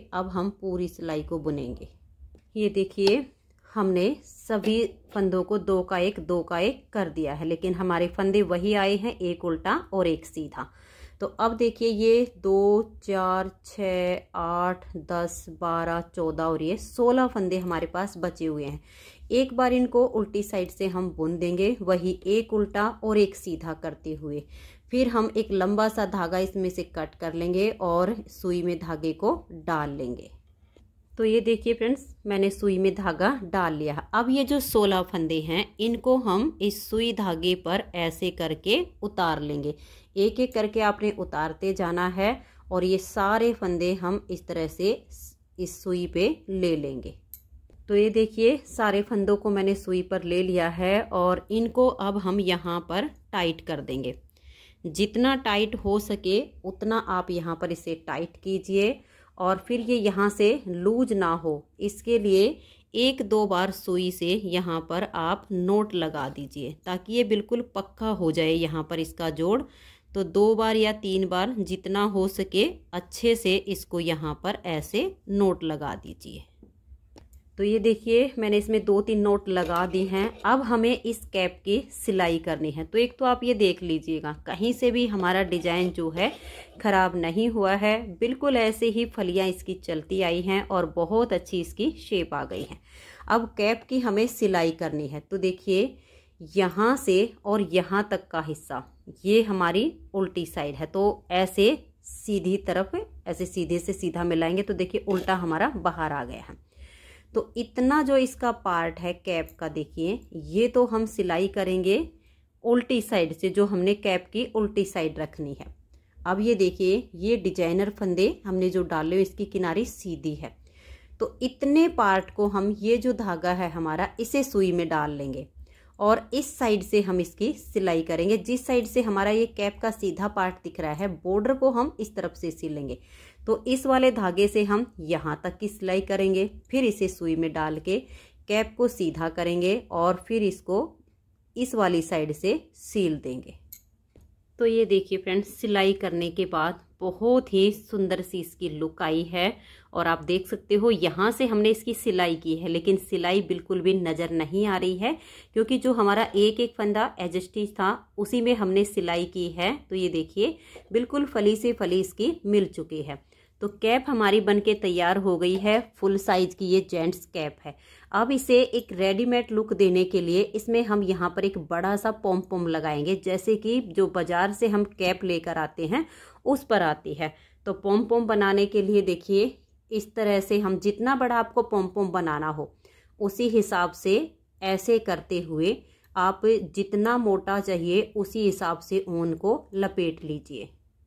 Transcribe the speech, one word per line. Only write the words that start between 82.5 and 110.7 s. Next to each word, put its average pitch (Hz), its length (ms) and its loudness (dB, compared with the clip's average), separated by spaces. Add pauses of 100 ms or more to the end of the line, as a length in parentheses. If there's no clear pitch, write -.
है। 156 140 -6
तो 214 120 -4
एक 240 220 2
तो 262 60 2
आप 247 180 2
ये 240 120 4
देख 185 280 4
लीजिएगा, 156 480 -2 (140)
कहीं 175 280 -2
से 240 180 2
भी 240 160 2
हमारा 190 380 0
डिजाइन 175 460 0
जो 165 200 -4
है 190 200 0 (500)
ख़राब 185 360 4
नहीं 175 320 0
हुआ 196 260 2
है, 214 420 0
बिल्कुल 262 400 0
ऐसे 220 300 2
ही 226 200 0
फलियाँ 190 400 0
इसकी 185 280 -4
चलती 175 460 -4
आई 175 200 0
हैं 190 240 0
और 180 200 0 (100)
बहुत 220 380 2
अच्छी 190 280 -2
इसकी 220 380 -4
शेप 175 340 -4
आ 139 120 -4
गई 98 180 -8
है। - 140 -14 (520)
अब 226 280 0
कैप 220 260 0
की 262 160 -2
हमें 220 300 2
सिलाई 185 440 2
करनी 151 340 -4
है। 147 140 -10
तो - 180 -6
देखिए, 185 580 0 (440)
यहाँ 185 560 2
से 208 360 2 (120)
और 208 180 2
यहाँ 185 480 0
तक 190 160 -4
का 165 160 -4
हिस्सा 151 440 -10 (380)
ये 220 180 6
हमारी 190 500 0 (200)
उल्टी 185 320 -2
साइड 147 300 -6
है, 151 120 -8
तो 202 440 0
ऐसे 196 460 4 (260)
सीधी 190 560 -2
तरफ, 190 320 -2 (360)
ऐसे 175 200 -4
सीधे 170 320 -2
से 190 140 -4
सीधा 175 320 -4
मिलाएंगे 165 380 0
तो 202 100 -4
देखिए 180 320 -4
उल्टा 190 300 0
हमारा 175 420 0
बाहर 165 360 -2
आ 135 120 -6
गया 120 160 -12
है। - 140 -20 (800)
तो - 240 -4
इतना 254 460 2
जो 269 140 2
इसका 254 360 0
पार्ट 170 460 -2
है 175 160 -4
कैप 165 340 -4 (100)
का, 165 100 -6
देखिए 160 500 -4 (280)
ये 208 220 2
तो 247 160 4